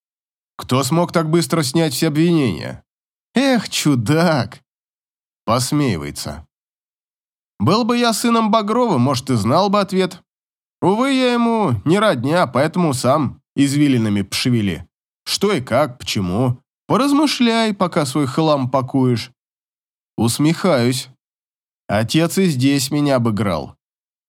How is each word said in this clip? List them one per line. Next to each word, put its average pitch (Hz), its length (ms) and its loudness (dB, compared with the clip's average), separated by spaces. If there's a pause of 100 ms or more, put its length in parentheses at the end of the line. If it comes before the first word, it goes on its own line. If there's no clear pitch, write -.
(560)
«Кто 131 260 -2
смог 165 300 0
так 160 180 0
быстро 160 320 0
снять 156 320 0
все 160 140 0
обвинения?» 143 720 0 (520)
«Эх, 254 340 0
чудак!» 147 920 0 (840)
Посмеивается. 92 1040 -4 (1080)
«Был 185 260 2
бы 240 140 0
я 240 140 2
сыном 226 380 0
Багрова, 220 480 0
может, 127 320 0
и 131 40 2
знал 127 340 2
бы 202 120 2
ответ. 185 420 -2 (580)
Увы, 220 320 2
я 254 200 2
ему 226 420 0 (100)
не 170 140 2
родня, 165 480 2
поэтому 151 480 0
сам 131 480 0 (140)
извилинами 135 680 2
пошевели. 104 640 -2 (360)
Что - 280 -2
и 165 80 -2
как, 131 380 -2
почему. 113 640 -2 (240)
Поразмышляй, 233 880 0
пока 175 320 -2
свой 143 200 -2
хлам 143 440 0
пакуешь». 131 640 0 (840)
Усмехаюсь. 131 920 0 (800)
Отец 151 500 0
и 190 80 2
здесь 135 440 0
меня 143 260 0
обыграл. 101 600 -2 (520)